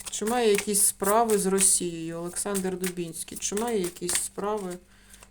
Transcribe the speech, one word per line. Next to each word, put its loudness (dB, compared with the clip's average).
Чи -6
має 4
якісь 2
справи 4
з 0
Росією? 2
Олександр -4
Дубінський, -6
чи -4
має 0
якісь -4
справи -4